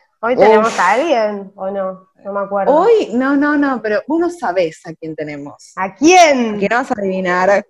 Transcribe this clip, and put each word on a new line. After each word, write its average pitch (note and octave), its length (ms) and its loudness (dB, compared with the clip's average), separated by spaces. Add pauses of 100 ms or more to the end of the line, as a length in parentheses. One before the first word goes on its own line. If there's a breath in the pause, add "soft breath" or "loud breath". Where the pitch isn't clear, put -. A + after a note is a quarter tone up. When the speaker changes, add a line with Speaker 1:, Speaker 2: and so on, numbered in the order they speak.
(200)
Speaker 1:
¿hoy A#3+ 160 -2
tenemos A3 320 4
Speaker 2:
Uf. A3 120 -4
Speaker 1:
a F3+ 120 2
alguien G#3+ 640 -2
o F#3+ 140 -8
no? F#3+ 400 -8 (140)
No G3+ 80 -12
me G3+ 80 -6
acuerdo. G3 340 0
Speaker 2:
Hoy, G4 400 2
no, C4 220 0
no, D4 220 0
no, C4+ 240 -2
pero G#3+ 260 -2
vos D#4 120 -2
no E4+ 100 -2
sabés F#3 560 -4
a E3 80 -14
quién D#3+ 200 -14
tenemos. D3 640 -14
Speaker 1:
¿A F#3+ 180 -6
quién? C#4+ 640 4
Speaker 2:
¿A - 20 -6
quién G3+ 120 -2
vas B3 200 -2
a B3+ 80 -4
adivinar? F#3+ 720 0